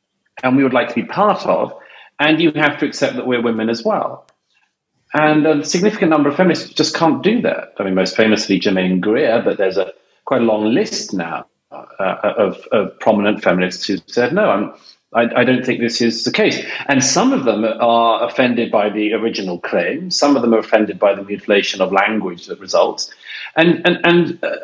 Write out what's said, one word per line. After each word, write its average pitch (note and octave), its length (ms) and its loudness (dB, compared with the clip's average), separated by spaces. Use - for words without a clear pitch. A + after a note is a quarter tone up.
and B2+ 140 2
we C#3 80 4
would B2+ 100 0
like A#2+ 140 2
to - 80 -8
be A#2 80 -2
part - 420 0
of, E3 280 0
and D#3 220 2
you E3 140 4
have D3 240 0
to D3+ 60 -2
accept B2 320 -2
that A#2+ 100 -6
we're B2 140 0
women A2+ 280 0
as A#2 140 -2
well." - 400 -4
And D3+ 300 4
a D3 160 2
significant F#3 480 0
number C#3+ 180 2
of C#3+ 60 -2
feminists F#3 380 2
just D3+ 220 0
can't D#3 280 0
do G#3+ 200 2
that. - 360 -4
I G2+ 40 -4
mean, F#2+ 120 -2
most F#2 220 0
famously G#2 420 2
Germaine F#2 400 0
Greer, A2+ 440 2
but F#2+ 140 0
there's F#2+ 200 0
a F#2 160 -2
quite B2+ 160 0
a A#2 40 2
long G#2+ 280 2
list - 400 -4
now, E2 320 -6
uh, F#2+ 680 -4
of, F#2+ 200 0
of G2 280 -2
prominent G#2 420 2
feminists F2+ 460 0
who G2 100 0
said, B2 260 -2
"No, G3 160 2
I'm, G2+ 240 -2
I, A#2 280 2
I - 40 4
don't B2 200 2
think A#2 140 -2
this A#2 220 -2
is A#2 240 0
the - 60 -2
case." G3+ 260 0
And C3+ 140 2
some A#3+ 300 2
of E3+ 140 0
them G#2+ 180 0
are A#2 640 2
offended A#2+ 440 0
by G#2 180 2
the G#2 240 -2
original G#2 460 -4
claim. A#2 520 -4
Some C#3+ 240 2
of B2+ 60 0
them A#2 120 2
are A2 60 4
offended G#2+ 400 0
by G2+ 160 4
the G2+ 80 -10
mutilation G2+ 580 -2
of F#3 120 0
language G3 540 -2
that - 120 -12
results. - 540 -2
And, E3 320 2
and, F3 180 0
and E3+ 340 2